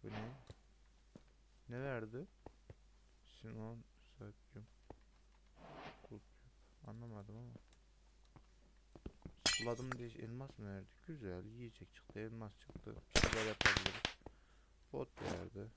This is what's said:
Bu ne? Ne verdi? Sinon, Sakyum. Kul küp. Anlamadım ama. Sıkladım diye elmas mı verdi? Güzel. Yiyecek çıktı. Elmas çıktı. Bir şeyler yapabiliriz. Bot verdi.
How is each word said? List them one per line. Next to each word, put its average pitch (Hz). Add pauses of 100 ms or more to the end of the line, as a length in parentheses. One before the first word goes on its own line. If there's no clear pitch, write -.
Bu 107
ne? 107 (1400)
Ne 123
verdi? 127 (1120)
Sinon, 113 (360)
Sakyum. - (1400)
Kul 107
küp. -
Anlamadım 110
ama. 120 (1900)
Sıkladım 120
diye 120
elmas 120
mı 107
verdi? 98 (200)
Güzel. 101
Yiyecek 113
çıktı. -
Elmas 110
çıktı. - (200)
Bir -
şeyler 110
yapabiliriz. - (920)
Bot 135
verdi. 90